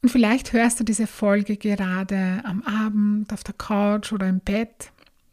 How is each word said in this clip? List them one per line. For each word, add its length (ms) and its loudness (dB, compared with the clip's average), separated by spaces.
Und 80 4
vielleicht 420 2
hörst 280 2
du 40 0
diese 220 0
Folge 520 0
gerade 840 -2
am 200 -6
Abend, 680 0
auf 120 -6
der 100 -12
Couch 580 0
oder 160 -2
im 120 2
Bett. 520 -4